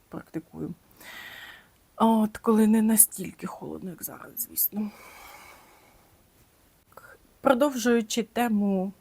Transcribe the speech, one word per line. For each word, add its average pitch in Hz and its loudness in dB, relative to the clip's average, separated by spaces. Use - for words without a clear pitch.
практикую. 165 -10
От, 220 2
коли 220 4
не 220 4
настільки 214 0
холодно, 160 -12
як 156 -16
зараз, - -14
звісно. 208 -4
Продовжуючи 240 2
тему 202 0